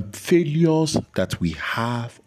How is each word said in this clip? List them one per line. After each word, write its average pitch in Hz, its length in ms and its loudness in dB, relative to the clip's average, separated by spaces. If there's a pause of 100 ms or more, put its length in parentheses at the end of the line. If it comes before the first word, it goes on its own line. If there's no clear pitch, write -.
(140)
failures 160 840 2 (200)
that - 260 -2
we 85 100 0
have 117 760 -4